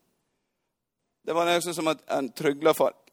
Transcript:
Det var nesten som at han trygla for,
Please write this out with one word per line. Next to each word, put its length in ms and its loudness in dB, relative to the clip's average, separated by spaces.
Det 100 -6
var 140 0
nesten 280 0
som 180 -2
at 180 -10
han 240 -4
trygla 400 2
for, 200 0